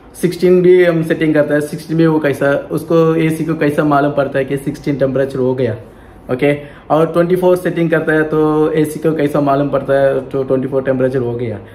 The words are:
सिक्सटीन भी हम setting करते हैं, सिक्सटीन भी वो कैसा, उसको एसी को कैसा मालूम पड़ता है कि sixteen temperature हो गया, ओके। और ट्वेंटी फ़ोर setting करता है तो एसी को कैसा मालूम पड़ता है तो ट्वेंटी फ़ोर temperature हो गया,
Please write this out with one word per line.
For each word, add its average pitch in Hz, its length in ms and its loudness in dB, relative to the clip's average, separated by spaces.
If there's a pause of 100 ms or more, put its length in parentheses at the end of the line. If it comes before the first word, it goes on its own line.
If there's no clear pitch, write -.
(220)
सिक्सटीन 180 400 2
भी 180 240 6
हम 165 180 2
setting 160 300 0
करते 147 200 2
हैं, 147 80 2
सिक्सटीन 160 360 -6
भी 165 100 4
वो 156 120 2
कैसा, 143 520 0
उसको 165 440 2
एसी 160 300 0
को 160 100 -2
कैसा 151 280 0
मालूम 147 280 2
पड़ता 139 280 -2
है 135 60 -2
कि 139 120 -4
sixteen 143 380 -6
temperature 135 440 -2
हो 127 160 0
गया, 117 200 -2 (560)
ओके। 143 260 0 (320)
और 160 240 2
ट्वेंटी 175 220 2
फ़ोर 180 220 4
setting 170 340 -2
करता 160 220 0
है 156 100 2
तो 156 480 0
एसी 156 280 -2
को 160 160 0
कैसा 147 260 0
मालूम 143 280 0
पड़ता 135 240 -2
है 135 360 0
तो 135 140 -2
ट्वेंटी 131 240 -2
फ़ोर 131 160 -2
temperature 131 360 0
हो 120 140 -4
गया, 117 260 -6 (160)